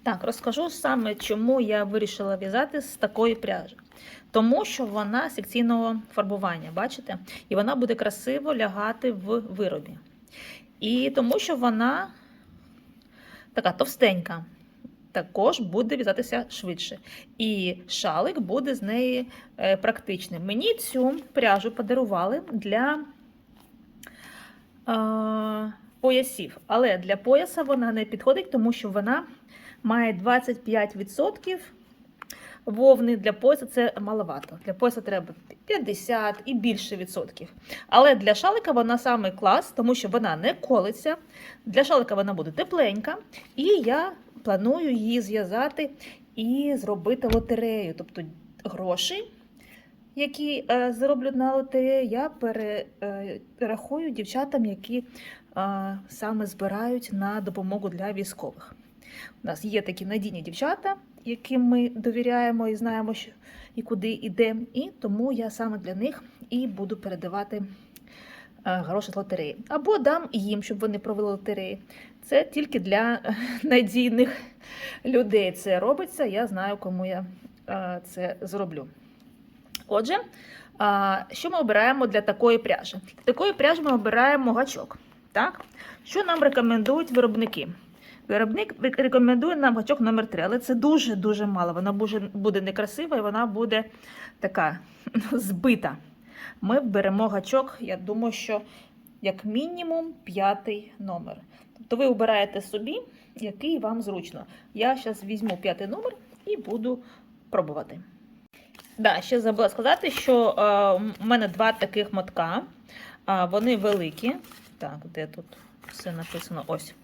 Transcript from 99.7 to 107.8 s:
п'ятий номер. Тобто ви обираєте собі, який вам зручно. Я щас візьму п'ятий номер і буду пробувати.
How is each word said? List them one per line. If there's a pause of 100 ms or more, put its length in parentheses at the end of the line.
п'ятий
номер. (400)
Тобто
ви
обираєте
собі, (340)
який
вам
зручно. (280)
Я
щас
візьму
п'ятий
номер (320)
і
буду (500)
пробувати. (1000)